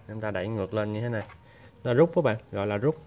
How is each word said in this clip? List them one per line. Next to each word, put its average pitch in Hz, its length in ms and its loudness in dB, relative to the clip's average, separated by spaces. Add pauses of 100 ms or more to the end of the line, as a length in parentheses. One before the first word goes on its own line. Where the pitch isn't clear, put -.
Chúng 110 140 -10
ta 107 100 -4
đẩy 95 160 -2
ngược 107 260 -4
lên 107 200 -2
như 107 80 -4
thế 120 80 -4
này. 110 140 -4 (600)
Nó 123 100 0
rút 165 220 6
các 170 80 2
bạn, 113 140 2 (140)
gọi 101 160 -2
là 104 100 0
rút, 139 180 0 (120)